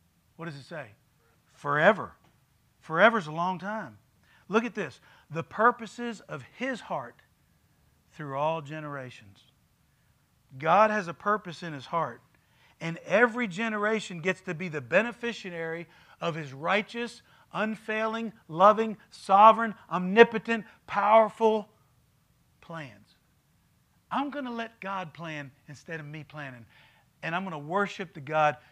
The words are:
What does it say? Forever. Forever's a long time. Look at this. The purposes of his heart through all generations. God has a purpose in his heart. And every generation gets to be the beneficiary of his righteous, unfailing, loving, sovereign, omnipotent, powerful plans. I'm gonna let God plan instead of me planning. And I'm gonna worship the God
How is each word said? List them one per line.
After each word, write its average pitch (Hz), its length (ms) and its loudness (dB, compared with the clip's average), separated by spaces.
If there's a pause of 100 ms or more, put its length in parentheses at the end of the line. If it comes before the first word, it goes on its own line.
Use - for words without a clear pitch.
(360)
What 165 80 -14
does 160 120 -10
it 135 80 -18
say? 143 240 -14 (680)
Forever. 151 580 4 (680)
Forever's 185 460 4
a 151 60 -10
long 175 260 -4
time. 151 380 -10 (540)
Look 220 160 2
at 208 80 -8
this. 160 260 -8 (300)
The 160 120 -8
purposes 226 840 -2
of 147 160 -12 (140)
his 254 240 -6
heart 143 400 -10 (920)
through 143 240 -10
all 160 240 -2
generations. 139 800 -14 (1200)
God 180 320 4
has 208 180 -4
a 170 60 -8
purpose 196 480 -4
in 170 100 -10
his 135 140 -14
heart. 139 340 -6 (580)
And 165 280 -8
every 233 420 2
generation 208 720 -4
gets 185 220 -4
to 175 100 -8
be 175 160 -8
the 151 140 -8
beneficiary 170 1040 -4 (340)
of 165 140 -4
his 151 180 -10
righteous, 196 720 -4 (320)
unfailing, 220 800 -4 (140)
loving, 208 500 4 (120)
sovereign, 214 640 6 (160)
omnipotent, 208 760 4 (200)
powerful 214 840 4 (880)
plans. 131 540 -16 (960)
I'm 269 180 -4
gonna 269 240 -10
let 226 280 -10
God 190 340 -10
plan 151 360 -12 (180)
instead 156 320 -14
of 147 60 -14
me 151 160 -14
planning. 135 440 -16 (560)
And 165 120 -6
I'm 185 100 -4
gonna 170 140 -8
worship 185 540 -4
the 165 80 -16
God 151 380 2 (140)